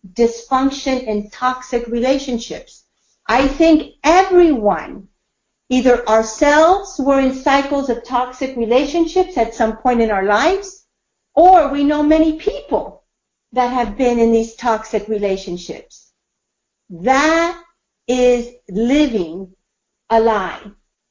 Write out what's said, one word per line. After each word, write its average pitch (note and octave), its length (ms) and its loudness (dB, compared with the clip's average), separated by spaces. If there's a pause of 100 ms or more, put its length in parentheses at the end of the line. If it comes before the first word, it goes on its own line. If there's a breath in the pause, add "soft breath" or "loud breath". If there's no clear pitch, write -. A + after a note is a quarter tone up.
(120)
dysfunction C4 960 -2
and G#3 240 -6
toxic A#3+ 540 -4
relationships. A#3+ 960 -6 (420)
I B3+ 220 0
think - 540 2
everyone, D#4 1040 2 (600)
either B3 360 2
ourselves D4 920 2
were C4+ 220 2
in C4 140 0
cycles C#4 540 -2
of A#3 160 -4
toxic B3+ 520 -6
relationships D4 840 0
at A3+ 160 -2
some A3 240 -2
point A#3+ 240 0
in A3 80 0
our F#3+ 140 -2
lives, C#4+ 600 -2 (500)
or E4 340 6
we C#4+ 160 -2
know D4 180 0
many D#4 360 2
people - 640 -6 (500)
that B3 200 -2
have A#3 240 -4
been A#3+ 220 0
in A#3 120 4
these A3+ 240 0
toxic G#3+ 540 -4
relationships. F#3+ 1040 -8 (800)
That D4+ 680 0 (460)
is B3 440 0 (180)
living G3+ 840 -2 (560)
a A3+ 100 4
lie, G#3 500 -2 (400)